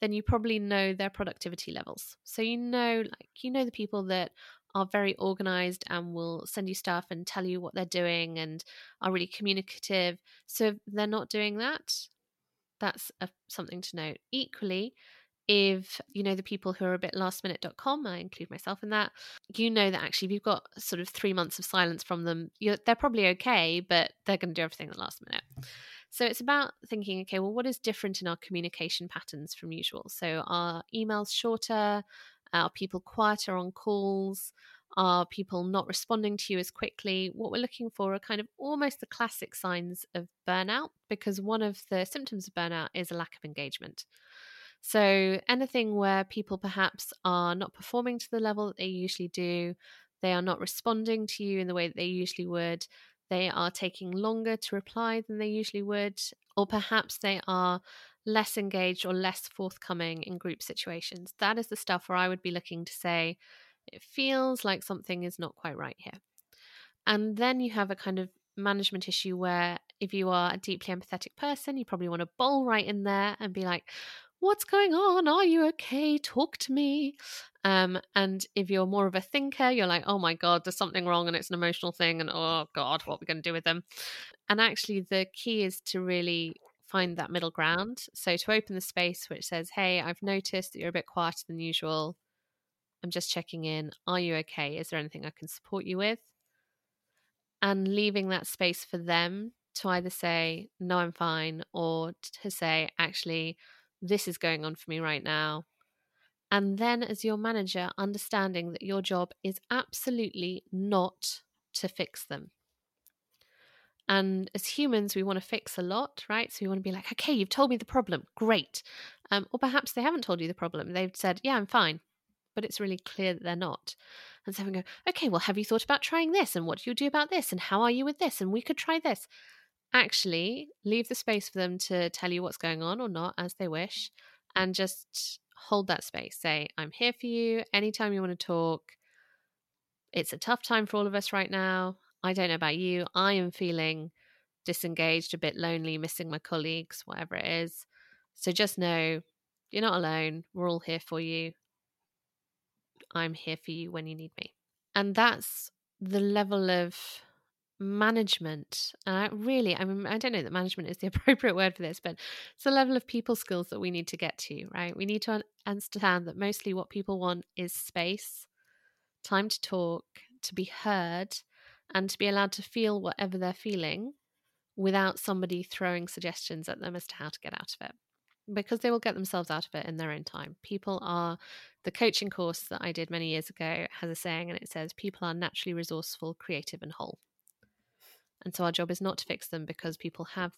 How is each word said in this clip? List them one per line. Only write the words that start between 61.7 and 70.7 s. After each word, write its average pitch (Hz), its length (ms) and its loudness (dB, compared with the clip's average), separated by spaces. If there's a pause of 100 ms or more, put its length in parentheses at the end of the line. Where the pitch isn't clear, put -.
stuff - 320 -2
where 180 100 2
I 185 100 4
would 185 140 -2
be 180 80 -4
looking 170 340 -6
to - 80 -12
say, 170 460 0 (480)
"It - 160 -20
feels 262 640 0
like 196 180 0
something 180 400 -6
is 175 160 -6
not 170 180 -8
quite 151 200 -8
right 135 220 -8
here." - 220 -16 (840)
And 214 300 4
then 254 240 4
you 247 120 0
have 202 180 2
a 190 60 -4
kind 190 220 -2
of 185 120 -4 (260)
management 202 520 0
issue 185 280 0
where 175 420 2 (220)
if 196 120 -4
you 190 180 2
are 180 240 4
a 185 40 -4
deeply 190 360 -4